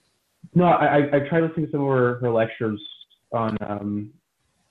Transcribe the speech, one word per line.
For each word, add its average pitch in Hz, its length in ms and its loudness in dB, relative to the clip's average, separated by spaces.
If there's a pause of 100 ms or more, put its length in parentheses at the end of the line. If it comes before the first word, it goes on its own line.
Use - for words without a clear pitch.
(540)
No, 175 100 4
I, 156 220 4
I, 143 300 2
I 139 120 2
tried 165 140 2
listening 160 240 -2
to - 60 -10
some 143 100 -2
of 139 60 0
her, 123 320 2
her 123 100 0
lectures 113 500 -2 (520)
on, 110 280 -2
um, 104 520 -8 (580)